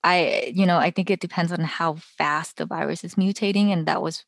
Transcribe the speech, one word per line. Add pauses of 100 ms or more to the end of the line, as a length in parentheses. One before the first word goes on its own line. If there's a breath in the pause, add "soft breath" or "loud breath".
I,
you
know,
I
think
it
depends
on
how
fast
the
virus
is
mutating.
And
that
was